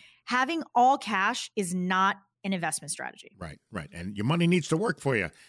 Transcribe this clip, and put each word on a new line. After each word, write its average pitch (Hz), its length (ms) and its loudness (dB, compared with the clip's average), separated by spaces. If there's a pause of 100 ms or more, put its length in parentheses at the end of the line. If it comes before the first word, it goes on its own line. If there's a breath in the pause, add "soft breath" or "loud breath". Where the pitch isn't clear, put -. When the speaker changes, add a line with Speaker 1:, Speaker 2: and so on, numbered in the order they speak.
(240 loud breath)
Speaker 1:
Having 269 400 -2 (100)
all 262 240 6
cash 214 560 -2
is 180 180 -2
not 185 440 2 (260)
an 196 100 -4
investment 160 380 -4
strategy. - 480 -10
Speaker 2:
Right, 80 220 -14 (100)
right. 76 220 -8
And 92 240 -10
your 104 100 -2
money 170 220 4
needs 175 200 4
to 160 80 2
work 196 240 -2
for 135 160 0
you. 87 140 -2 (180 loud breath)